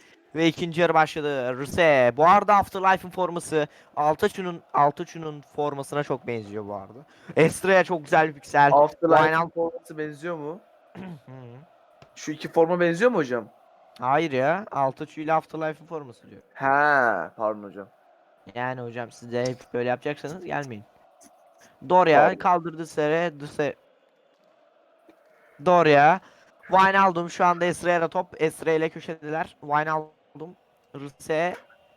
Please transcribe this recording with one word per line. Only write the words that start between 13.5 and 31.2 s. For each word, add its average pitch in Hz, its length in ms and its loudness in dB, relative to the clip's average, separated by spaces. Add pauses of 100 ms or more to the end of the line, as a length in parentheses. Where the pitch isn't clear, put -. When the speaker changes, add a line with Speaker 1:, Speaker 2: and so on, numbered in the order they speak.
Speaker 1:
Hayır 143 320 0
ya. 151 400 -2
Altaçu 139 500 -6
ile 156 120 -2
Afterlife'ın 156 540 -6
forması 147 420 -16
diyor. 98 120 -20 (120)
Speaker 2:
He, - 120 -8 (720)
pardon 107 260 -4
hocam. 98 240 -16 (680)
Speaker 1:
Yani 127 260 -8
hocam 120 300 -12
siz 120 200 -20
de 120 140 -2
hep 127 120 -6 (160)
böyle 123 160 -4
yapacaksanız 147 560 -8
gelmeyin. 139 380 -10 (1080)
Doria 165 320 6
Speaker 2:
Pardon. 180 160 2
Speaker 1:
kaldırdı 170 500 -4
Sere. 160 520 -2
Duse-, 143 360 -6 (1900)
Doria. 165 540 6 (520)
Wijnaldum 190 580 4
şu 185 160 0
anda 175 200 2
Estrella'da 175 420 0
top. 180 340 -8
Estrella 160 340 0
ile 160 140 0
köşedeler. 160 720 -10
Wijnaldum. 156 920 -6 (400)
Rıse 156 600 -6 (420)